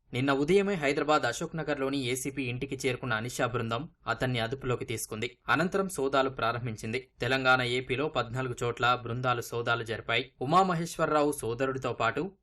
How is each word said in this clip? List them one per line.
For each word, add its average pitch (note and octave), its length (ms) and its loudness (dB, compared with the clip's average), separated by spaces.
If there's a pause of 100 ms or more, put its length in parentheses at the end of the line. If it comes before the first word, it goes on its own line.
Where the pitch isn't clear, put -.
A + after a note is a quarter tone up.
(140)
నిన్న C3+ 180 2
ఉదయమే F#3 420 4
హైదరాబాద్ D3 500 2
అశోక్ B2 320 -4
నగర్లోని C#3 420 -2
ఏసీపీ C3 460 -2
ఇంటికి B2+ 320 -4
చేరుకున్న B2+ 380 -2
అనిషా A#2+ 320 -2
బృందం A#2 440 -2 (180)
అతన్ని A#2+ 320 0
అదుపులోకి A#2+ 460 -2
తీసుకుంది. G#2+ 520 -6 (120)
అనంతరం F#3 400 2
సోదాలు C3+ 400 2
ప్రారంభించింది. A#2 760 -4 (140)
తెలంగాణ, B2+ 400 4
ఏపీలో B2+ 460 0
పద్నాలుగు B2 560 -2
చోట్ల A#2+ 400 2
బృందాలు A#2+ 380 0
సోదాలు A#2 420 -2
జరిపాయి. A2+ 480 -2 (100)
ఉమామహేశ్వరరావు D#3+ 920 4
సోదరుడితో C3 600 -2
పాటు B2 380 -2 (120)